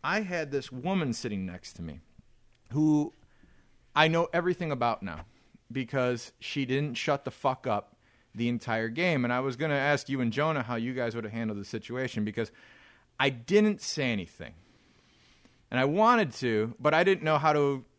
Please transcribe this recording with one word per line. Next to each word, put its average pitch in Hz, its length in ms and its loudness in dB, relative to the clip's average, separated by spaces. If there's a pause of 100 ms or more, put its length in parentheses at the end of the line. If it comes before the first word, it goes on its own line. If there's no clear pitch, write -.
I 180 180 0
had 175 300 -4
this 139 220 -4
woman 147 400 0
sitting 104 340 -4
next 90 280 -12
to - 80 -12
me 76 180 -10 (720)
who 151 400 2 (840)
I 156 140 6
know 165 240 2
everything 175 400 0
about 120 300 0
now 85 220 -8 (460)
because 123 720 -2
she - 240 -4
didn't 135 300 0
shut 139 300 -2
the 131 60 -4
fuck - 360 -2
up 104 300 -2 (380)
the 117 140 0
entire 113 400 -2
game. 147 360 0
And 120 80 0
I 127 80 0
was 135 160 -2
gonna 151 180 -2
ask 139 340 0
you 135 120 -2
and 117 120 2
Jonah 147 300 0
how 117 140 -4
you 117 180 -4
guys 117 200 -2
would 117 100 -6
have 107 80 -8
handled 113 260 -4
the 98 60 -8
situation 117 600 -4
because 107 260 -4 (680)
I 139 120 4
didn't 202 500 2
say 135 320 -2
anything. 87 400 -6 (1200)
And 123 80 0
I 131 60 4
wanted 202 500 4
to, 113 460 0
but 147 140 4
I 170 100 6
didn't 185 200 2
know 156 140 4
how 156 140 4
to 143 320 2 (140)